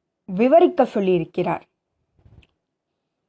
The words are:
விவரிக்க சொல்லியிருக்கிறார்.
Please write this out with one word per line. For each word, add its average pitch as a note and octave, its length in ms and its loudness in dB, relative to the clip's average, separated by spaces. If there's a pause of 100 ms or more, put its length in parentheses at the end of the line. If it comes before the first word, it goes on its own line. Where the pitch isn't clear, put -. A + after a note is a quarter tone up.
(300)
விவரிக்க C4 580 2
சொல்லியிருக்கிறார். F3+ 760 -4 (1700)